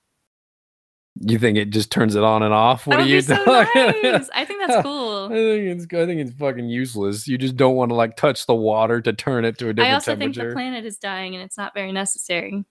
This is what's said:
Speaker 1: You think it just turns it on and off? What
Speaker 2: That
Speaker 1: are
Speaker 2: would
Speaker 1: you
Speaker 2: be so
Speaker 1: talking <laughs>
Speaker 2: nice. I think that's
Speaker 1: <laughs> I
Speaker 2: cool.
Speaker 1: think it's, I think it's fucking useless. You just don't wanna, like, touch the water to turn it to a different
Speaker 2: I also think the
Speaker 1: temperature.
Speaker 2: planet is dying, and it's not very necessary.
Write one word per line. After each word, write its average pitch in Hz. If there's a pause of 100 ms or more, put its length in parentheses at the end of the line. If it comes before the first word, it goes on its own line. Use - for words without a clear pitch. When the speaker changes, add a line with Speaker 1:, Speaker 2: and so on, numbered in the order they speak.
(1200)
Speaker 1:
You 113
think 107
it 104
just 107
turns 110
it 104
on 110
and 107
off? 117
What 143
Speaker 2:
That -
Speaker 1:
are -
Speaker 2:
would 135
Speaker 1:
you 139
Speaker 2:
be 139
so 139
Speaker 1:
talking 254
<laughs> 254
Speaker 2:
nice. -
I 277
think 403
that's 269
Speaker 1:
<laughs> -
I 240
Speaker 2:
cool. 240
Speaker 1:
think 220
it's, 175
I 170
think 170
it's 123
fucking 127
useless. 113
You 127
just 131
don't 131
wanna, 120
like, 117
touch 139
the 120
water 110
to 113
turn 120
it 117
to 117
a 110
different 233
Speaker 2:
I -
also 285
think 277
the 240
Speaker 1:
temperature. 240
Speaker 2:
planet 247
is 208
dying, 190
and 180
it's 185
not 202
very 190
necessary. 196